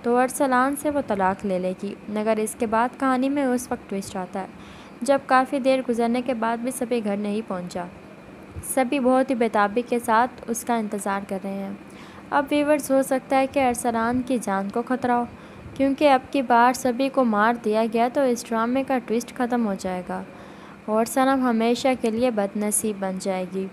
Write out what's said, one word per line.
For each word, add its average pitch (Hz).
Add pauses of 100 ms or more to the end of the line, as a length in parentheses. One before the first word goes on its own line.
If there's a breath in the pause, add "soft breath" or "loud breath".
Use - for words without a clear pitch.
तो 240
अरसलान 262
से 302
वो 285
तलाक 196
ले 190
लेगी। 185 (140)
मगर 214
इसके 214
बाद 226
कहानी 262
में 285
उस 247
वक्त 240
twist 196
आता 185
है, 190 (540 loud breath)
जब 269
काफ़ी 262
देर 262
गुजरने 233
के 254
बाद 226
भी 240
सभी 240
घर 202
नहीं 208
पहुंचा। 180 (800)
सभी 262
बहुत 262
ही 277
बेताबी 220
के 240
साथ 233
उसका 233
इंतज़ार 202
कर 190
रहे 196
हैं। 196 (540 loud breath)
अब 285
viewers, 294
हो 269
सकता 269
है 269
कि 277
अरसलान 240
की 254
जान 196
को 233
ख़तरा 247
हो, 240 (500 loud breath)
क्योंकि 277
अब 262 (120)
की 277
बार 240
सभी 254
को 269
मार 220
दिया 220
गया 233
तो 277
इस 240
drama 233
का 262
twist 240
ख़त्म 240
हो 202
जाएगा 185 (680 loud breath)
और 220
सनम 262
हमेशा 240
के 233
लिए 240
बदनसीब 208
बन 190
जाएगी 185